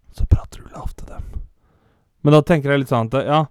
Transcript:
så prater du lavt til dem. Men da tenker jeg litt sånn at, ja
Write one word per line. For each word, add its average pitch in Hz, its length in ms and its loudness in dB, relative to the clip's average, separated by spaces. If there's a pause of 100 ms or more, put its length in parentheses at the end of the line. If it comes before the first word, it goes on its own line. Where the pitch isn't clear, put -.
(140)
så - 140 -4
prater - 320 2
du - 140 -20
lavt - 240 -10
til - 100 -16
dem. - 140 -16 (960)
Men 147 140 4
da 151 100 8
tenker 143 280 0
jeg 143 100 0
litt 127 80 -6
sånn 117 180 0
at, 120 160 -4
ja 151 260 2